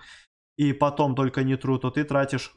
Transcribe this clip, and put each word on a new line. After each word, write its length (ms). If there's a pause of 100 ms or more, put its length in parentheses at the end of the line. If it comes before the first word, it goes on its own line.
(560)
и 160
потом 420
только 300
нитру, 340
то 120
ты 140
тратишь 520